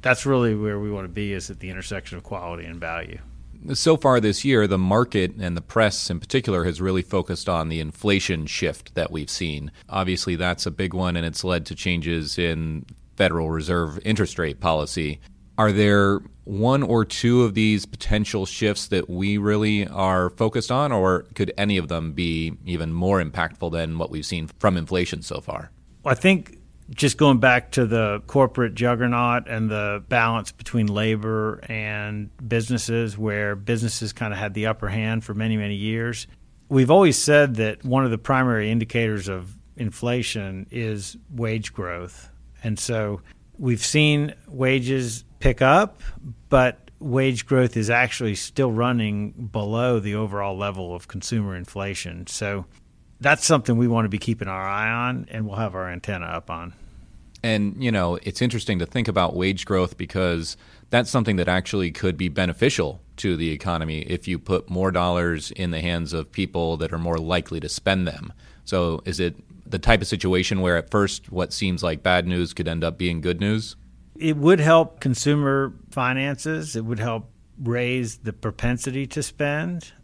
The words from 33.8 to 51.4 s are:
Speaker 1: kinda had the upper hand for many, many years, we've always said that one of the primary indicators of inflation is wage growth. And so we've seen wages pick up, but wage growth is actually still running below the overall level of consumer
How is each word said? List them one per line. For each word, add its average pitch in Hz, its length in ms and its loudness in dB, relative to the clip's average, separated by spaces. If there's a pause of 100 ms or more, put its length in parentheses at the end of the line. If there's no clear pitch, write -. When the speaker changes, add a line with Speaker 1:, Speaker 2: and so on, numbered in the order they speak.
Speaker 1:
kinda 107 200 -4
had 98 200 -6
the 107 100 -2
upper 110 240 0
hand 110 340 -2
for 110 120 -8
many, 110 240 0
many 101 160 -4
years, 113 520 -4 (440)
we've 135 200 4
always 170 280 8
said 147 380 6
that 110 280 -2
one 131 220 2
of 120 40 2
the 113 60 0
primary 117 540 2
indicators 110 580 0
of 95 260 -8 (220)
inflation 107 920 -4
is 110 480 -6 (100)
wage 113 460 -4
growth. 87 560 -10 (340)
And 110 140 -2
so 107 420 -4 (380)
we've 120 260 0
seen 151 480 2 (160)
wages 131 760 0 (160)
pick 131 200 4
up, 165 400 6 (480)
but 127 420 4 (100)
wage 131 440 0
growth 127 320 4
is 110 140 0
actually 120 440 2
still 127 380 0
running 110 600 0 (200)
below 113 480 0
the 101 140 -4
overall 101 420 -2
level 95 380 -4
of 87 120 -12
consumer 101 480 -4